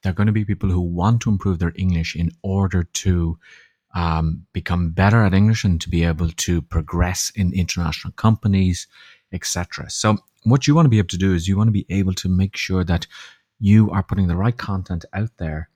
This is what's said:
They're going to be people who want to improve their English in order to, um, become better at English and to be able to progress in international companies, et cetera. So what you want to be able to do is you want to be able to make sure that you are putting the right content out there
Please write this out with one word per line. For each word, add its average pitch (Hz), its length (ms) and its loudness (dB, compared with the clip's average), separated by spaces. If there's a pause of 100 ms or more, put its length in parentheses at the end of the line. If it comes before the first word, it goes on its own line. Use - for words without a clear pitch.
They're 95 100 -2
going 101 140 0
to 107 60 2
be 107 120 0
people 101 240 -4
who 90 120 0
want 90 420 0
to 117 80 -2
improve 95 300 0
their 85 160 -2
English 87 400 -2
in 82 160 -2 (100)
order 95 400 0
to, 85 560 -2 (560)
um, 80 600 -2
become 87 360 -2
better 101 320 4
at 95 120 2
English 107 300 2
and 90 140 2
to - 120 -8
be 82 120 2
able 82 280 0
to 85 320 -2
progress 87 760 -2
in 92 160 0
international 85 600 -4
companies, 98 720 0 (460)
et 92 120 -8
cetera. - 460 -8
So 107 260 0 (280)
what 127 220 2
you 147 80 4
want 165 120 6
to 131 40 4
be 110 80 4
able 95 100 2
to 90 100 -6
do 95 160 2
is 85 120 -2
you 98 120 0
want 110 100 4
to 110 40 2
be 101 180 -2
able 95 240 0
to - 160 -6
make 95 260 0
sure 92 280 -2
that 85 220 -2 (540)
you 104 300 6
are 98 120 -2
putting 95 260 -2
the 85 80 0
right 113 200 0
content 90 560 -6
out 107 240 -4
there 78 400 -8